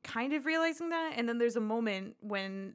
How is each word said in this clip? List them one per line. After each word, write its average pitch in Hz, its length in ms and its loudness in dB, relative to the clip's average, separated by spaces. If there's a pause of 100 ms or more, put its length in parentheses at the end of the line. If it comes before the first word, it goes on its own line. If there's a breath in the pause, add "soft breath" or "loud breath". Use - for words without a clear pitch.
kind 254 300 -2
of 285 120 0
realizing 330 440 2
that, 330 260 0
and 233 140 2
then 233 80 0
there's 233 180 4
a 240 60 2
moment 214 580 -2
when 196 560 -6